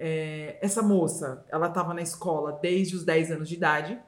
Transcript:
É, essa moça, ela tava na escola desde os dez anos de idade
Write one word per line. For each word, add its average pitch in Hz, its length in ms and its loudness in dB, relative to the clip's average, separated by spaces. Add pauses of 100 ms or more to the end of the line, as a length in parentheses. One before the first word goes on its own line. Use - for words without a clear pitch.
É, 156 600 -4
essa 208 180 2
moça, 156 680 2
ela 165 220 0
tava 170 240 -2
na 170 80 -4
escola 151 580 -4
desde 180 360 2
os 165 100 -6
dez 165 260 4
anos 156 160 -4
de 165 60 -6
idade 160 540 0